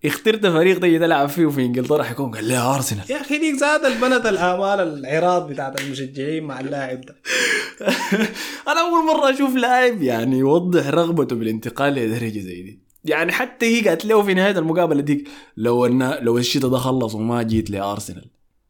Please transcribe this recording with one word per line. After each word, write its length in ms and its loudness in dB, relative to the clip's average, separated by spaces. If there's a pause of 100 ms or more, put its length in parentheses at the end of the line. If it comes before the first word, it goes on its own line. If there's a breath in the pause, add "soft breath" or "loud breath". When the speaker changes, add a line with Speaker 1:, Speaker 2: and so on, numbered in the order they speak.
Speaker 1:
اخترت 400 0
فريق 340 4
تجي 200 4
تلعب 300 2
فيه 180 2
في 140 0
إنجلترا 420 0
حيكون، 280 -6
قال 120 -8
لي 140 0
أرسنال. 540 -2
Speaker 2:
يا 100 -6
أخي 160 -4
ديك 180 0
زاد 300 0
البنت 400 0
الآمال 540 0
العراض 680 0
بتاعت 320 -6
المشجعين 640 -6
مع 160 -10
اللاعب 420 -8
ده. 140 -20 (640 loud breath)
Speaker 1:
<laughs> 880 -2
أنا 140 2
أول 240 2
مرة 240 4
أشوف 260 2
لاعب 460 2
يعني 360 0
يوضح 500 2
رغبته 480 0
بالانتقال 580 -2
لدرجة 460 -2
زي 220 -12
دي. 180 -18 (260)
يعني 260 0
حتى 340 -2
هي 240 4
قالت 160 0
له 180 4
في 100 2
نهاية 260 2
المقابلة 420 2
ديك، 260 0 (300 loud breath)
"لو 280 2
إن، 360 2
لو 160 2
الشتاء 320 0
ده 80 0
خلص 380 -2
وما 280 -2
جيت 260 0
لأرسنال، 600 -6 (400)